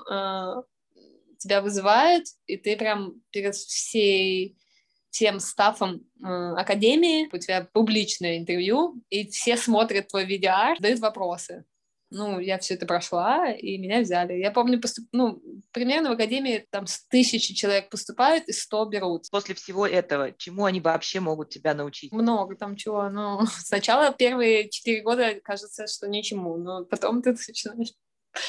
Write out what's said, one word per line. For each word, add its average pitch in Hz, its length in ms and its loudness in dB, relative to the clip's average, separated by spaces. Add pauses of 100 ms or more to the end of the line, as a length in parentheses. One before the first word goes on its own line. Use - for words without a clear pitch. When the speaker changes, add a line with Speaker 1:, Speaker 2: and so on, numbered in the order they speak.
(100)
Speaker 1:
э, 196 520 -4 (760)
тебя 196 240 2
вызывают, 214 640 4 (200)
и 202 120 -4
ты 208 180 -2
прям 208 460 -4 (100)
перед 202 240 -2
всей, 190 1000 0 (540)
всем 202 300 2
стафом, 202 600 0 (220)
э, - 20 -12 (300)
академии, 285 760 4
у - 60 -6
тебя 185 340 -2
публичное 214 680 0
интервью, 202 720 0
и 202 200 -4
все - 260 0
смотрят 220 520 2
твой 190 180 -2
видеоарт, 196 540 2
задают 226 200 2
вопросы. 180 640 -4 (460)
Ну, 196 300 -4
я 190 180 -2
все 185 160 -6
это 180 120 -6
прошла, 190 640 0
и 196 260 -6
меня 196 220 0
взяли. 180 340 0
Я 185 180 0
помню, 240 280 2
поступ-, 233 320 -6
ну, 240 300 0 (300)
примерно 269 380 0
в - 20 0
академии 226 580 -2
там 196 160 -6
с - 220 -10
тысячи 240 460 4
человек 202 360 0
поступают, 285 580 2
и 214 40 -6
сто 214 340 -4
берут. 185 440 -4
Speaker 2:
После 202 240 -2
всего 196 320 -2
этого, 151 460 0
чему 190 340 -6
они 185 140 0
вообще 165 400 0
могут 156 300 -4
тебя 156 240 -2
научить? 147 380 -8
Speaker 1:
Много 214 440 0
там 202 200 -10
чего. 202 340 -4
Ну, 202 360 -4
<laughs> - 180 -6
сначала 254 480 4
первые 233 580 4
четыре 220 320 -2
года 226 320 2 (100)
кажется, 208 440 -8
что - 200 -8
ничему, 202 500 -4
но 180 280 -8
потом 220 360 0
ты 254 100 4
начинаешь. 226 600 -8 (560)